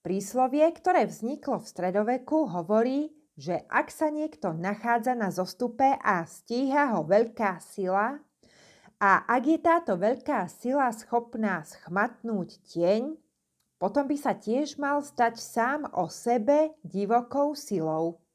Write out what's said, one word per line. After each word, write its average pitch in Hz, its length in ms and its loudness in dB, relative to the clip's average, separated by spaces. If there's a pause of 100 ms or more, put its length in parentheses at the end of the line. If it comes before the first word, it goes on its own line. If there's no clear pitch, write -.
Príslovie, 247 720 0
ktoré 359 320 2
vzniklo 226 560 -6
v - 80 -18
stredoveku, 233 800 0
hovorí, 226 640 0 (240)
že 151 320 -4
ak 294 240 0
sa 311 160 0
niekto 302 480 -4
nachádza 226 560 -2
na 214 160 -2
zostupe 240 720 0
a 180 240 0
stíha 262 720 0
ho 156 80 0
veľká 202 560 2
sila, 202 560 -2 (800)
a 196 320 6
ak 240 160 2
je 320 160 4
táto 330 400 2
veľká 226 480 0
sila 262 400 0
schopná 220 720 -2
schmatnúť 202 960 -4 (160)
tieň, 220 480 0 (600)
potom 269 260 0
by 285 80 0
sa 277 160 -2
tiež 254 480 -2
mal 285 240 -2
stať 233 400 -2
sám 262 480 -4
o 175 160 -2
sebe 285 640 2 (160)
divokou 247 640 0
silou. 165 720 -4 (120)